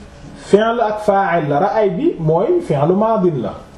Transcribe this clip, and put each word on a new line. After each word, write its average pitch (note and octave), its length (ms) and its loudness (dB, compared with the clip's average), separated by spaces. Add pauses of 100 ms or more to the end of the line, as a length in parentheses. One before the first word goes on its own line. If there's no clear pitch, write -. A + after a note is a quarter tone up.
(460)
fi'l A3+ 340 2
ak G#3 240 -2
fa'il E3+ 440 0
la C#3+ 100 0
ra'ay G#3 320 0
bi B3 280 -2
mooy A3+ 440 0
fi'l D3+ 320 0
maadin G3 480 0
la F#2+ 100 -6 (260)